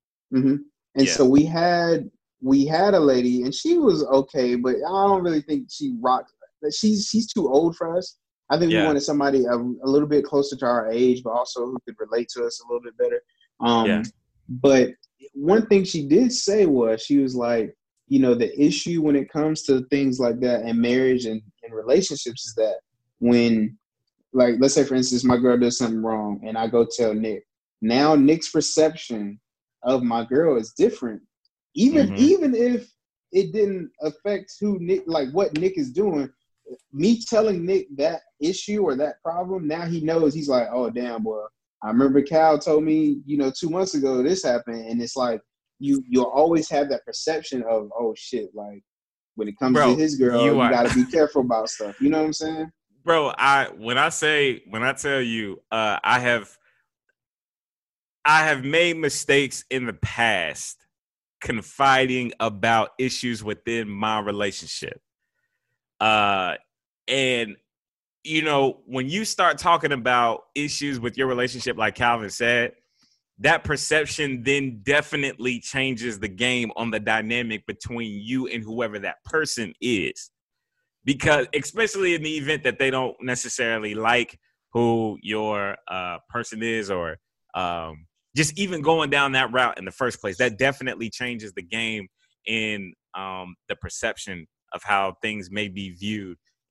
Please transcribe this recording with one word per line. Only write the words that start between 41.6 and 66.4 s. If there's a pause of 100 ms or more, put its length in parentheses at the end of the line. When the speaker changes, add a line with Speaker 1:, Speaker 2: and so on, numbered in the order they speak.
Speaker 1:
I
remember
Cal
told
me,
you
know,
two
months
ago
this
happened."
And
it's
like, (380)
you,
you'll
always
have
that
perception
of,
"Oh,
shit,
like, (520)
when
it
comes
Speaker 2:
Bro,
Speaker 1:
to
his
girl,
Speaker 2:
you
Speaker 1:
you
Speaker 2:
are
Speaker 1:
gotta
be
careful
about
stuff."
You
know
what
I'm
saying? (340)
Speaker 2:
Bro,
I, (100)
when
I
say,
when
I
tell
you, (100)
uh,
I
have, (1700)
I
have
made
mistakes
in
the
past (600)
confiding
about
issues
within
my
relationship. (1000)
Uh, (520)